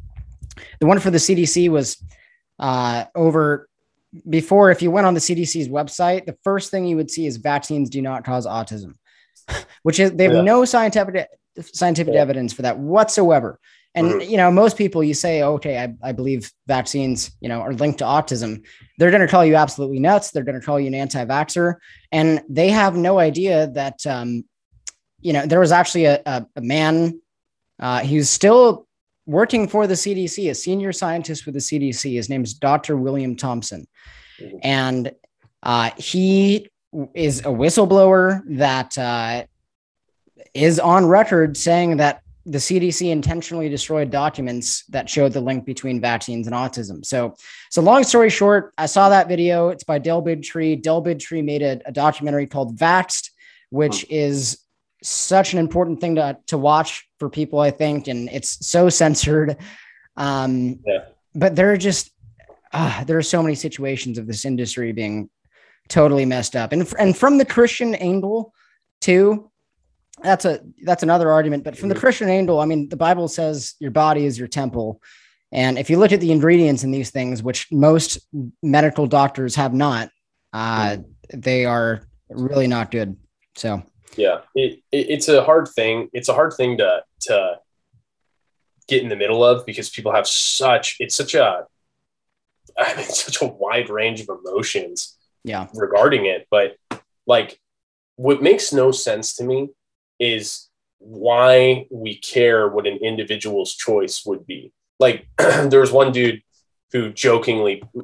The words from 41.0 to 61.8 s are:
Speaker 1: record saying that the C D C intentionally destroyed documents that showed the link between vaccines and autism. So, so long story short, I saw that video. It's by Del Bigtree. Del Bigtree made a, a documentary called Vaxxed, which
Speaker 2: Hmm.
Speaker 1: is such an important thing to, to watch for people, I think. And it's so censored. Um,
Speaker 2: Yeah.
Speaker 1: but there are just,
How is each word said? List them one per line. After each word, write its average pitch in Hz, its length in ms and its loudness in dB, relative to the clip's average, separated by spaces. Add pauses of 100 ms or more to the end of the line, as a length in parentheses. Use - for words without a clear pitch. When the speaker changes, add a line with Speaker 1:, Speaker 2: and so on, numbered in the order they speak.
Speaker 1:
record 170 500 4
saying 170 400 2
that 147 240 0 (240)
the 143 140 -4
C 180 200 0
D 175 100 0
C 175 220 -2
intentionally 160 580 -4
destroyed 147 400 -4
documents 131 760 -4
that 127 220 -8
showed 139 260 2
the 135 80 -4
link 127 240 -4
between 127 360 -8
vaccines 117 460 -4
and 117 80 -6
autism. 123 500 -8
So, 120 300 -4 (340)
so - 120 0
long 240 220 6
story 226 280 4
short, 202 460 2
I 156 100 -2
saw 196 220 4
that 190 180 6
video. 175 420 0
It's 180 140 -8
by 151 160 -2
Del 165 240 -2
Bigtree. 156 580 -4
Del 160 220 0
Bigtree 160 400 -6
made 147 180 -2
a, 135 240 -2
a - 60 -14
documentary 143 560 -2
called 131 300 -6
Vaxxed, 175 520 2 (400)
which 143 340 -2
Speaker 2:
Hmm. - 100 -14
Speaker 1:
is 143 440 -2 (460)
such - 500 0
an 175 60 0
important 165 420 -2
thing 170 140 -2
to, 143 220 -2 (100)
to 160 100 -4
watch 151 500 0 (120)
for 143 100 -6
people, 151 300 -4
I 147 120 4
think. 147 360 -4
And 123 240 -8
it's - 340 -10
so 175 240 4
censored. 151 680 2 (600)
Um, 131 680 -4
Speaker 2:
Yeah. 101 200 -4 (300)
Speaker 1:
but 170 200 0
there 185 160 4
are 208 60 2
just, 180 340 -4 (600)